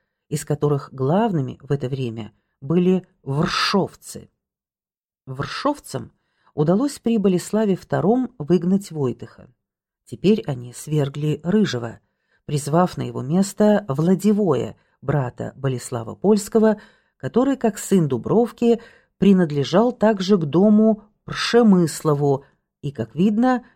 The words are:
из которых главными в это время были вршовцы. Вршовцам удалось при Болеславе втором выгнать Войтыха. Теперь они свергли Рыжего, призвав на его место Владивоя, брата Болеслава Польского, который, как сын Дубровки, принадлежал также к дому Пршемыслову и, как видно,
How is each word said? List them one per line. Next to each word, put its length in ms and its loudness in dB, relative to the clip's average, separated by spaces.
из 160 -6
которых 500 -2
главными 680 -2
в 100 -8
это 160 -4
время 460 -8
были 480 0
вршовцы. 1040 -4
Вршовцам 840 -8
удалось 440 0
при 180 0
Болеславе 600 0
втором 600 -2
выгнать 540 0
Войтыха. 580 -8
Теперь 420 0
они 280 -8
свергли 680 -2
Рыжего, 600 -2
призвав 540 -2
на 60 -6
его 180 -8
место 680 0
Владивоя, 880 0
брата 540 -4
Болеслава 600 -6
Польского, 640 2
который, 400 0
как 220 -2
сын 320 0
Дубровки, 720 0
принадлежал 720 2
также 460 2
к 80 -2
дому 580 4
Пршемыслову 1200 2
и, 100 -8
как 220 -8
видно, 500 0